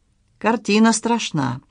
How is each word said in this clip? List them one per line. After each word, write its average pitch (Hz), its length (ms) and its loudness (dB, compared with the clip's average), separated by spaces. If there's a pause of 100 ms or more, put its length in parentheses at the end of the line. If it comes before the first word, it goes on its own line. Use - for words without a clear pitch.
(380)
Картина 220 540 2
страшна. 151 800 -4